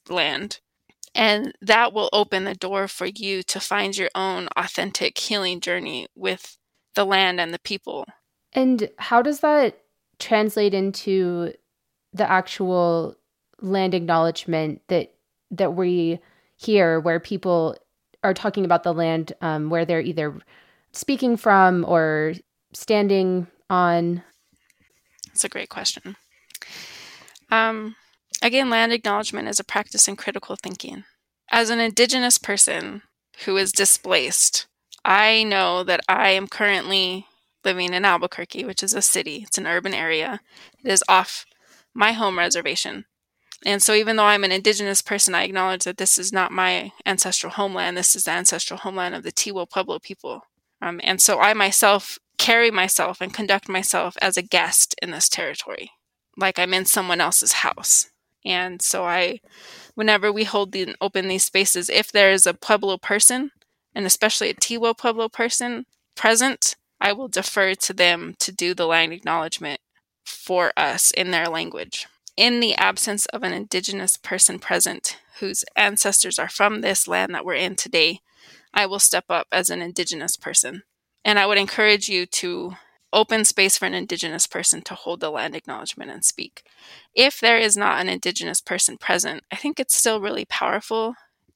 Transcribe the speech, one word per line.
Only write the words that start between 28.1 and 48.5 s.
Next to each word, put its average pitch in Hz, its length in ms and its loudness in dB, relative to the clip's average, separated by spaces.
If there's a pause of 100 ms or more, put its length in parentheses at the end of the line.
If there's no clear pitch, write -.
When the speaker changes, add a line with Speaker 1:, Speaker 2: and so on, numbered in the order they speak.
Speaker 1:
again, 254 280 2
land 226 220 2
acknowledgement 214 560 -4
is 208 120 -2
a 208 40 -6
practice - 440 0
in 202 80 -8
critical - 400 -8
thinking. - 480 -14 (460)
As 226 200 2
an 233 100 0
Indigenous 240 580 2
person 202 640 -2 (420)
who 190 120 0
is 196 160 0
displaced, - 920 0 (380)
I 214 400 4
know 185 400 0
that 180 240 0
I 190 220 4
am 190 180 0
currently 190 800 -2 (380)
living 180 280 -2
in 185 120 -2
Albuquerque, 175 600 -2
which 196 180 -8
is 196 120 -2
a 202 80 -4
city. 185 440 -2
It's - 120 -4
an 180 80 -6
urban 175 280 -2
area. 160 460 -2 (420)
It - 80 -4
is 190 180 2
off 185 360 4 (500)
my 214 180 4
home 202 260 -2
reservation. 170 640 -2 (640)
And 202 160 2
so 214 120 4
even 220 220 2
though 214 80 6
I'm 208 200 6
an 185 80 2
Indigenous 196 480 0
person, 196 340 0
I 185 100 2
acknowledge 185 400 -2
that 185 120 -8
this - 220 2
is 185 140 -6
not 185 200 0
my 185 400 -2 (140)
ancestral 190 460 -2
homeland. 185 440 -4
This 180 180 2
is 190 100 -2
the 160 80 -2
ancestral 180 480 0